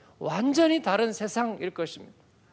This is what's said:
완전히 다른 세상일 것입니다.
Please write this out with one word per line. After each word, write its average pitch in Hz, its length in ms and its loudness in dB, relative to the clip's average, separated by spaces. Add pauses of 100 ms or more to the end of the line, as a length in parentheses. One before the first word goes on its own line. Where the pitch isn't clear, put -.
(180)
완전히 277 640 2
다른 220 320 2
세상일 202 600 -4
것입니다. - 420 -8 (380)